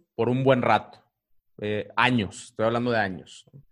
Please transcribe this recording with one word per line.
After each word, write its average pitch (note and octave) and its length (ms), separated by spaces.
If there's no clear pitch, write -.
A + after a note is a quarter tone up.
por A2+ 140
un B2+ 140
buen B2+ 180
rato, A2+ 380
eh, G#2 360
años, A#2 500
estoy - 200
hablando A#2+ 260
de A2+ 80
años. - 460